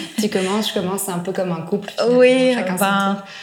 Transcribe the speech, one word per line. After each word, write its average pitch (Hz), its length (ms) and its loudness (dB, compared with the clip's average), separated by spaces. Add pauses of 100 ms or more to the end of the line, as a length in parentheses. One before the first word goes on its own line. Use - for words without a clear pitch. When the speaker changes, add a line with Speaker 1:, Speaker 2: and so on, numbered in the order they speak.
(200)
Speaker 1:
Tu 208 80 0
commences, 202 400 0
je - 60 -4
commence, 196 300 -2
c'est 185 100 -4
un 175 60 -2
peu 185 120 -4
comme 185 220 -2
un 160 80 -4
couple, 202 300 -4
finalement, 240 260 2
Speaker 2:
Oui, 254 360 6
Speaker 1:
chacun 185 240 -2
son 196 60 0
Speaker 2:
ben, 196 320 2
Speaker 1:
tour. 196 80 -8 (200)